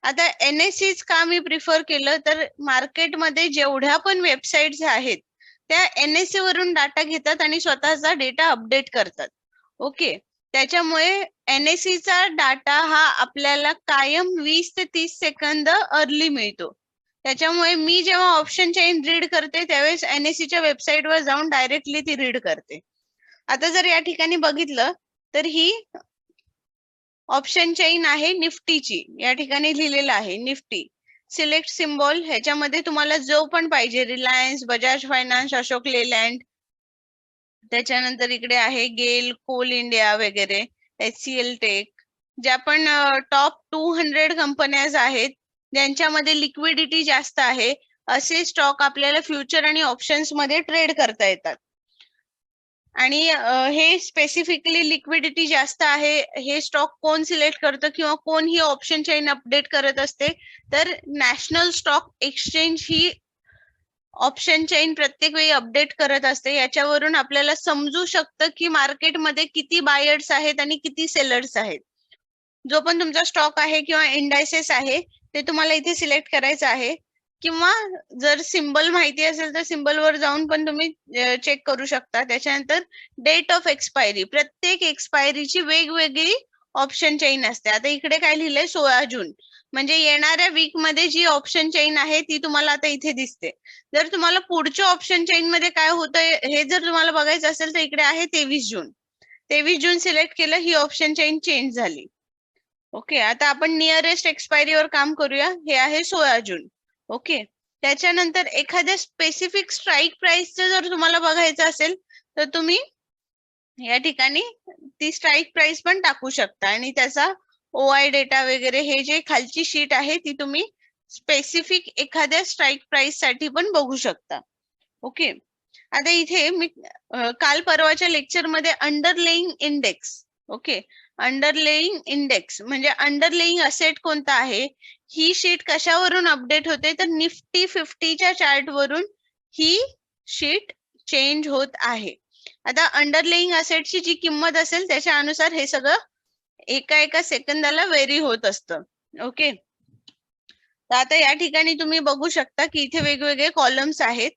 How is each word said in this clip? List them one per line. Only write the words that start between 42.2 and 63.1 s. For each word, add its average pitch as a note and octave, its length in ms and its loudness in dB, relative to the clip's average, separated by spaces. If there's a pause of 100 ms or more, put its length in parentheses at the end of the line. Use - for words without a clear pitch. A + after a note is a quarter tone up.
ज्या B3+ 120 2
पण, D4+ 320 2
अ, C#4 300 4 (140)
टॉप C#4+ 220 4 (180)
टू D#4+ 220 -2
हंड्रेड D#4 400 0
कंपन्याज C#4+ 640 0
आहेत C4 340 2 (440)
ज्यांच्यामध्ये D4+ 680 2
लिक्विडिटी D4+ 640 0
जास्त C#4 360 0
आहे B3+ 340 2 (340)
असे D#4+ 380 0
स्टॉक C#4+ 360 0
आपल्याला C#4 400 0
फ्युचर D4+ 420 -2
आणि D#4 180 0
ऑप्शन्स D4+ 520 -2
मध्ये D4 280 0
ट्रेड D#4+ 300 0
करता A#3 340 0
येतात. F3+ 300 -2 (1400)
आणि, C#4+ 340 2
अ, C4 400 0
हे D#4 280 4
specifically E4 840 -2
लिक्विडिटी D#4 640 -2
जास्त C#4+ 360 0
आहे D4 360 2
हे C#4+ 420 -4
स्टॉक D4 400 -2
कोण D#4 220 0
सिलेक्ट D#4 380 0
करतं C#4+ 340 0
किंवा D#4 200 -2
कोण D#4+ 320 -2
ही E4 120 2
ऑप्शन D4+ 440 0
चेन D4+ 260 0
अपडेट C#4 380 -2
करत C4+ 320 0
असते, C#4+ 280 -2 (440)
तर E4 240 0 (120)
नॅशनल D4 600 0
स्टॉक D#4 400 0 (120)
एक्सचेंज D#4+ 680 -2
ही D#4+ 220 2 (1000)